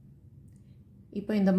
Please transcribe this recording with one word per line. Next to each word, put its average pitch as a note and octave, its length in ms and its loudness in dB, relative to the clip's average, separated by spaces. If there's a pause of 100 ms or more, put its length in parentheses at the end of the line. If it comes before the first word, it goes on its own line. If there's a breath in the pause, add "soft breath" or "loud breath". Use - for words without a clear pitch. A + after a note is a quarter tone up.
(1200 loud breath)
இப்போ G#3+ 200 -6
இந்த F#3+ 180 4